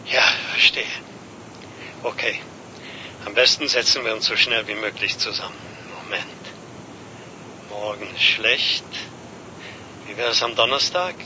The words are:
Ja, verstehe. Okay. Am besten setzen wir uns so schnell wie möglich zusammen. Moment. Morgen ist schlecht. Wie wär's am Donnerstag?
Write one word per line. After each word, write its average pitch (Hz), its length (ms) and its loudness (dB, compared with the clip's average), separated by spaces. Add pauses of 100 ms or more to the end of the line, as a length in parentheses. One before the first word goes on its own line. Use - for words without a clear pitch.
Ja, - 160 4 (300)
verstehe. - 320 6 (1160)
Okay. 120 380 0 (840)
Am 104 100 -6
besten 127 340 6
setzen 127 360 4
wir 113 100 2
uns 107 120 0
so 110 100 0
schnell 113 300 4
wie 107 80 -2
möglich 104 440 0
zusammen. 101 360 -2 (480)
Moment. 95 220 -4 (1500)
Morgen 104 440 -4
ist - 80 0
schlecht. - 600 4 (1200)
Wie 104 100 -10
wär's 117 260 4
am 117 120 2
Donnerstag? 139 600 4 (120)